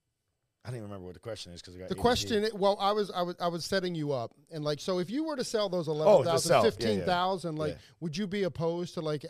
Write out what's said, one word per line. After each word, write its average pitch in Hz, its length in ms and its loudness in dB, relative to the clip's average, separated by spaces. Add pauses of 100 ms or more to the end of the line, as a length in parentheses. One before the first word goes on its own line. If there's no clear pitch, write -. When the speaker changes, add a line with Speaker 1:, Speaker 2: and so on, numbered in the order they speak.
(640)
Speaker 1:
I 110 60 -10
don't 123 80 -10
even 104 100 -12
remember 98 180 -12
what 90 80 -12
the 85 60 -18
question 101 320 -12
is 85 100 -16
'cause 90 140 -18
I - 20 -16
got 92 100 -12
Speaker 2:
The 190 60 -6
Speaker 1:
A - 20 -6
D - 20 -12
D. - 20 -12
Speaker 2:
question, 214 440 2
i-, 220 80 -2
well, 196 280 2
I 196 100 2
was, 208 220 0
I 180 100 -2
was, 175 160 -4
I 180 80 -2
was 170 180 -2
setting 180 300 -2
you 147 180 -2
up, 117 220 -4 (160)
and, 156 140 -8
like, 151 160 -2
so 185 180 -2
if 170 120 -2
you 269 120 -2
were 311 140 -4
to 254 80 -4
sell 208 240 0
those 175 200 -2
Speaker 1:
Oh, 160 60 -2
to 151 60 -2
Speaker 2:
eleven 170 260 8
thousand, 165 220 2
Speaker 1:
sell. 147 120 8
Yeah, 110 40 6
yeah. - 60 6
Speaker 2:
fifteen 104 340 0
thousand, 180 520 0
like, 156 180 -4
Speaker 1:
Yeah. - 40 -12 (220)
Speaker 2:
would 160 160 -6
you 208 100 -2
be 202 160 -2
opposed 170 520 -2
to, 180 60 -4
like, 151 300 -4